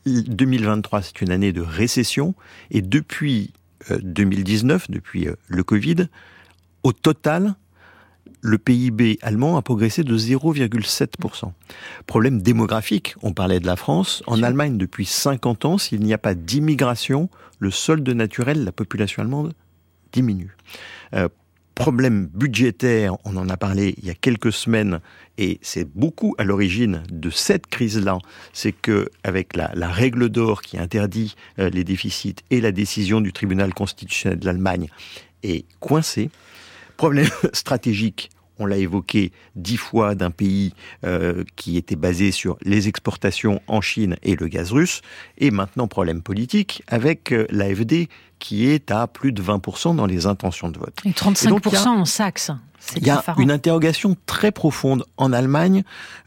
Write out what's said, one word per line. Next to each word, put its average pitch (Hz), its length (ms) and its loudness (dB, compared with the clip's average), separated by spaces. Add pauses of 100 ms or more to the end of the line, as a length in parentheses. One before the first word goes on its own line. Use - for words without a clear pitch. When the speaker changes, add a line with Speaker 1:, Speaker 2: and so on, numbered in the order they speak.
Speaker 1:
deux 120 400 2
mille 127 180 2
vingt-trois, 107 380 0
c'est - 180 -14
une 92 100 0
année 95 220 2
de 85 80 -2
récession, 120 760 0 (360)
et 110 100 2
depuis 117 720 -2 (380)
euh, 90 120 0
deux 95 220 0
mille 95 200 2
dix-neuf, 117 460 2
depuis, - 380 -4
euh, 85 60 -6 (140)
le 92 140 -2
covid, 156 460 2 (760)
au 127 100 4
total, 165 600 0 (840)
le 107 180 2
P 127 160 4
I 123 160 2
B 110 120 0 (200)
allemand 123 340 2
a 127 60 0
progressé 113 400 0
de 123 140 2
zéro 131 360 2
virgule 117 340 0
sept - 320 -2
pour - 180 -6
cent. - 160 -10 (540)
Problème 117 340 2
démographique, 110 840 0
on 101 100 -2
parlait 92 280 0
de 90 60 -4
la 90 100 0
France. 170 500 -2
En 117 100 0
Speaker 2:
Sûr. 113 80 2
Speaker 1:
Allemagne, 131 340 0
depuis 95 280 -4
cinquante 123 580 0
ans, 170 140 2
s'il 113 220 -2
n'y 107 140 2
a 107 40 0
pas 101 160 0
d'immigration, 135 920 0 (300)
le 98 120 0
solde 151 380 0
naturel 123 520 0
de 123 40 0
la 92 80 -4
population 104 500 -4
allemande 147 300 -4 (600)
diminue. 98 440 0 (580)
Euh, 92 140 2 (460)
problème 123 520 2
budgétaire, 113 1000 0
on 98 120 -6
en 92 120 -2
a 92 80 -2
parlé 98 420 0
il - 80 -14
y 90 40 -6
a 87 40 -8
quelques 117 380 0
semaines, 104 480 0 (380)
et 92 240 -2
c'est - 260 -6
beaucoup 110 480 -2
à 107 80 -2
l'origine 98 640 0
de 82 200 -6
cette - 380 0
crise-là, 101 500 0 (340)
c'est - 200 -2
que 101 360 0 (160)
avec 95 320 -2
la, 82 180 -2
la 87 140 -2
règle 120 400 2
d'or 110 320 0
qui - 180 -12
interdit, 101 580 -2 (220)
euh, 95 120 0
les 90 140 -2
déficits 92 520 -4 (140)
et 127 100 4
la 110 120 2
décision 104 500 0
du 98 100 -2
tribunal 95 400 0
constitutionnel - 640 -4
de 87 60 -8
l'Allemagne 90 440 0 (540)
est 90 220 -4 (140)
coincée. 151 520 -2 (680)
Problème 143 320 4 (100)
<laughs> - 140 0
stratégique, 113 720 -2 (300)
on 107 80 -4
l'a 98 100 0
évoqué 95 560 0 (240)
dix 95 220 -4
fois, 104 360 0
d'un 92 160 0
pays, 98 440 0 (320)
euh, 87 380 -2 (120)
qui 85 220 -4
était 85 180 -4
basé 90 340 2
sur - 300 -4
les 101 280 2
exportations - 800 -2
en 107 120 2
Chine 98 420 -2
et 95 140 2
le 82 120 -4
gaz 87 240 -4
russe, 156 280 2 (380)
et 143 120 4
maintenant 104 380 -2
problème 85 320 -2
politique 127 680 -2
avec, 131 440 0
euh, 110 160 2
l'A 98 260 0
F 110 120 0
D 160 240 0 (280)
qui 107 320 -2
est 151 200 0
à 110 160 2
plus 135 260 -2
de 98 100 -4
vingt 101 160 0
pour 95 180 -6
cent 170 160 0
dans 139 140 2
les 90 180 0
intentions 92 460 -2
de 80 80 -12
vote. - 260 -10
Speaker 2:
Et 196 80 2
trente-cinq 208 480 4
pour 208 160 2
cent 190 40 4
Speaker 1:
Et 202 40 2
donc, - 0 -
il 247 80 4
y 226 60 4
a, - 20 4
Speaker 2:
en 175 60 4
Saxe. - 440 -2 (280)
C'est - 200 -10
Speaker 1:
il - 80 0
y 143 40 6
a 143 80 4
Speaker 2:
effarant. 160 200 0
Speaker 1:
une 131 120 6
interrogation 165 720 2
très - 260 2
profonde 135 540 0 (140)
en 131 160 4
Allemagne, 156 500 4 (420)